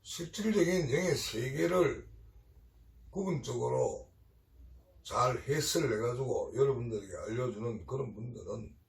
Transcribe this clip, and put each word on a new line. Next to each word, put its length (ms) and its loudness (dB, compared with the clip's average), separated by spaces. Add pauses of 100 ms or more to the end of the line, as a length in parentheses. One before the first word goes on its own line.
실질적인 880 2
영의 260 4
세계를 920 2 (1000)
구분적으로 960 -2 (960)
잘 400 2
해설을 560 2
해가지고 560 0
여러분들에게 640 2
알려주는 720 -4
그런 280 -4
분들은 640 -10 (120)